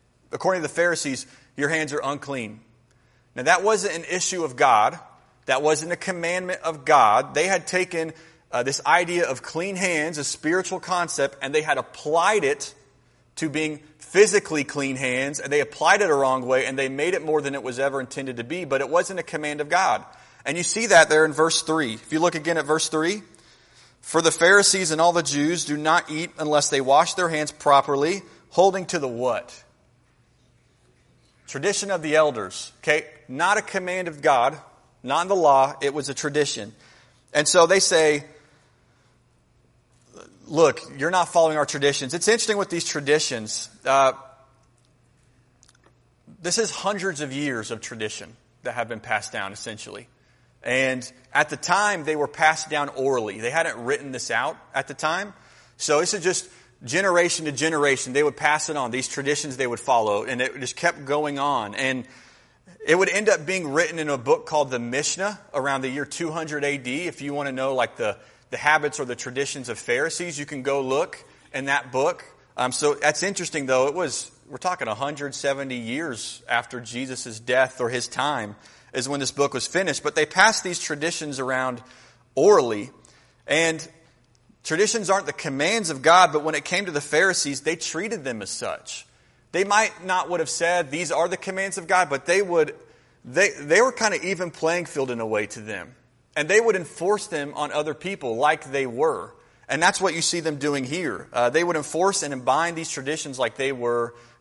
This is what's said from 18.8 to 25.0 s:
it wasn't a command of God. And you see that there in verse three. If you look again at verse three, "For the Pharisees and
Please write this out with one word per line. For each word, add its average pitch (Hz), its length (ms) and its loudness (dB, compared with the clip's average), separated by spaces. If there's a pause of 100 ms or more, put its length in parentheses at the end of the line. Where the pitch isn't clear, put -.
it 135 80 -2
wasn't 180 320 0
a - 20 -10
command 151 380 -6
of 147 80 -6
God. 156 360 2 (400)
And 139 120 -4
you 175 80 -4
see 226 220 -2
that 165 220 8
there 156 160 6
in 156 80 2
verse 160 300 2
three. 151 320 -2
If - 180 -10
you 156 60 0
look 165 160 2
again 160 240 -2
at 147 60 -2
verse 156 240 0
three, 170 340 -2 (800)
"For - 200 0
the 160 120 4
Pharisees 190 580 4
and 156 100 0